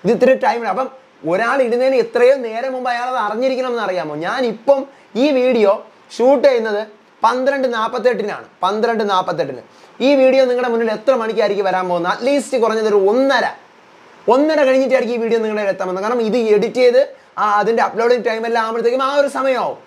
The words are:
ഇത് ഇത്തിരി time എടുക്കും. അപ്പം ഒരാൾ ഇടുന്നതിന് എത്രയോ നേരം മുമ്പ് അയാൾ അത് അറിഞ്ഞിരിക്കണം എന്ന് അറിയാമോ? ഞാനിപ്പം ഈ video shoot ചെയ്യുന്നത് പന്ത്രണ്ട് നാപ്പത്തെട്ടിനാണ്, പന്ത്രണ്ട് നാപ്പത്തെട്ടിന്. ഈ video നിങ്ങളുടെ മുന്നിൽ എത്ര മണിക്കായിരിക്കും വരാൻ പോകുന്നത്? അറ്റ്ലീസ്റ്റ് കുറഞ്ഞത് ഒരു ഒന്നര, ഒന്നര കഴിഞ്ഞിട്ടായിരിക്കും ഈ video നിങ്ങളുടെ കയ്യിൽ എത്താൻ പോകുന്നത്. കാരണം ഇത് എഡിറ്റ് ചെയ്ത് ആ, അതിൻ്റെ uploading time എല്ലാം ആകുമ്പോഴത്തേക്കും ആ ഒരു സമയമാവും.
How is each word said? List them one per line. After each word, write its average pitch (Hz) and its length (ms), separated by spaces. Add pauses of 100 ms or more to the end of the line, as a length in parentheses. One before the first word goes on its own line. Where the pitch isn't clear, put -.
ഇത് 190 120
ഇത്തിരി 262 180 (120)
time 226 160
എടുക്കും. 208 140
അപ്പം 262 140 (420)
ഒരാൾ 233 260 (100)
ഇടുന്നതിന് 254 360
എത്രയോ 247 320 (120)
നേരം 233 280
മുമ്പ് 254 180
അയാൾ 240 200
അത് 254 140
അറിഞ്ഞിരിക്കണം 254 460
എന്ന് 233 140
അറിയാമോ? 160 280 (100)
ഞാനിപ്പം 247 560 (420)
ഈ - 20 (140)
video 233 320 (460)
shoot 254 320
ചെയ്യുന്നത് 220 320 (440)
പന്ത്രണ്ട് 254 420 (100)
നാപ്പത്തെട്ടിനാണ്, 208 680 (200)
പന്ത്രണ്ട് 220 380 (100)
നാപ്പത്തെട്ടിന്. 160 480 (460)
ഈ - 20 (120)
video 262 280
നിങ്ങളുടെ 247 240
മുന്നിൽ 226 240
എത്ര 262 240
മണിക്കായിരിക്കും 208 480
വരാൻ 185 220
പോകുന്നത്? 175 240
അറ്റ്ലീസ്റ്റ് 269 480
കുറഞ്ഞത് 220 300
ഒരു 208 60 (120)
ഒന്നര, 254 340 (880)
ഒന്നര 302 340
കഴിഞ്ഞിട്ടായിരിക്കും 262 500
ഈ 226 60
video 226 200
നിങ്ങളുടെ 214 200
കയ്യിൽ 190 120
എത്താൻ 190 120
പോകുന്നത്. 190 180
കാരണം 240 240
ഇത് 233 80 (180)
എഡിറ്റ് 226 300
ചെയ്ത് 247 160 (400)
ആ, 208 40 (140)
അതിൻ്റെ 226 280
uploading 226 420
time 226 200
എല്ലാം 226 160
ആകുമ്പോഴത്തേക്കും 233 440
ആ - 20 (100)
ഒരു 277 160
സമയമാവും. 240 500